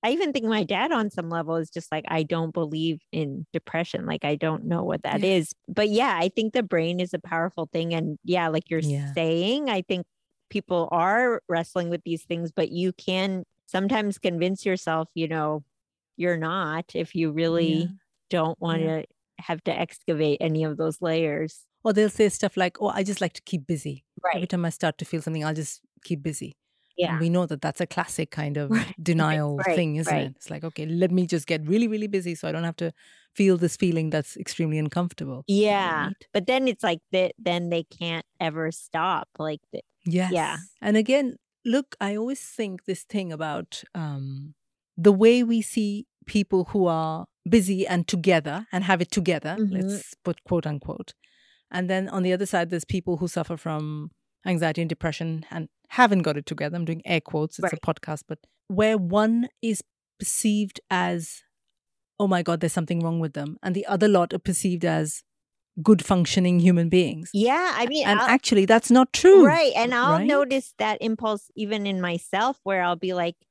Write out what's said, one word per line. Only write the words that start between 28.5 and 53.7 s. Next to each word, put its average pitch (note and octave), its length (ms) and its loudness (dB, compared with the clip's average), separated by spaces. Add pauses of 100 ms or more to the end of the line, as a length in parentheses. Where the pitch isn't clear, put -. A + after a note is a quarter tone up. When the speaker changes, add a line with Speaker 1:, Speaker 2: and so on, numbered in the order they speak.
Speaker 2:
of D3 180 -2 (200)
Speaker 1:
<laughs> - 20 -20
Right. - 60 -
Speaker 2:
denial D#3 640 0
Speaker 1:
Right, F3+ 60 2
Speaker 2:
thing, D#3+ 240 0
isn't D#3+ 200 0
Speaker 1:
right. D3+ 40 0
Speaker 2:
it? C#3 160 -6
It's - 140 -18
like, D#3 140 -10
"Okay, D#3 220 -8
let E3+ 260 2
me F3+ 140 2
just E3 200 -2
get D#3 200 -2
really, A3 220 2
really G#3+ 200 -4
busy F3+ 260 -4
so E3 140 -8
I D#3 40 -4
don't E3 120 -4
have E3 120 -6
to E3 160 -4 (420)
feel F#3+ 240 4
this E3 180 0
feeling E3 340 0
that's D3+ 260 -4
extremely D#3 420 -4
uncomfortable." D3+ 720 -4
Speaker 1:
Yeah. G3 600 2
Speaker 2:
Right? - 220 -14
Speaker 1:
But F#3 140 -2
then C4 220 2
it's A3 140 -4
like E3+ 180 0 (120)
that, F#3 260 2
then F3 320 -2
they E3+ 140 -2
can't E3 420 -8 (140)
ever D#3+ 320 -4
stop. E3 560 -4 (100)
Like, D#3 220 -6 (120)
the - 100 -10 (220)
Speaker 2:
Yes. F3+ 240 0
Speaker 1:
Yeah. D#3+ 300 -2 (220)
Speaker 2:
And G#3 160 2
again, B3+ 400 2 (280)
look, B3+ 360 -2
I G3+ 160 -2
always B3 240 -6
think F#3+ 440 -10
this F#3 200 -8
thing F#3+ 280 -6
about, D#3 500 -8 (120)
um, C#3+ 600 -8 (420)
the F#3+ 160 6
way A3+ 300 6
we A#3 200 2
see G#3 440 -4 (200)
people G3 400 2
who F#3+ 200 2
are D#3+ 400 -2 (220)
busy F#3+ 380 4
and F3 220 0
together E3 640 0
and F#3+ 120 0
have F3+ 160 4
it F3 100 -2
together, E3+ 480 -2
Speaker 1:
Mm-hmm. A3 120 0
Speaker 2:
let's F#3+ 440 -4 (100)
put - 200 -4
quote E3+ 220 -2
unquote. - 480 -4 (560)
And F3+ 200 -2
then F#3+ 180 0
on F#3+ 160 0
the F#3 80 2
other F#3 140 0
side, F3 240 0
there's F3 140 -4
people F3+ 340 -2
who F3 100 -2
suffer E3+ 280 -4
from D3+ 560 -6 (340)